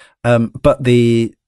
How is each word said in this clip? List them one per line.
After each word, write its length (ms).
Um, 360
but 220
the, 520